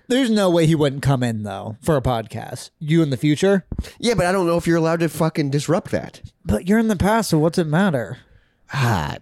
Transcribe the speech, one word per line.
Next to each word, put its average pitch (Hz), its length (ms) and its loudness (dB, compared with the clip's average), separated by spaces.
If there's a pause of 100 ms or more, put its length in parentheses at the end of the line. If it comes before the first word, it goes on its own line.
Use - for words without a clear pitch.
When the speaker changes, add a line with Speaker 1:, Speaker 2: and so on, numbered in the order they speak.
Speaker 1:
There's 247 240 2
no 208 180 2
way 170 180 4
he 165 100 4
wouldn't 143 260 0
come 131 200 0
in, 113 200 -4
though, 104 400 -8
for 160 140 0
a 123 60 0
podcast. 113 760 -6
You 165 240 2
in 147 80 0
the 131 60 -2
future? 185 480 2 (340)
Speaker 2:
Yeah, - 160 0
but 175 120 0
I 180 60 0
don't 190 140 0
know 170 100 2
if 165 100 -2
you're 170 100 2
allowed 165 240 0
to 170 80 0
fucking 160 420 -2
disrupt 147 400 -2
that. - 300 -6 (240)
Speaker 1:
But 185 240 -2
you're 214 100 4
in 226 100 2
the 208 80 0
past, 202 340 0
so 165 80 2
what's 160 200 2
it 170 80 0
matter? 147 520 0 (540)
Speaker 2:
Ah, 110 500 0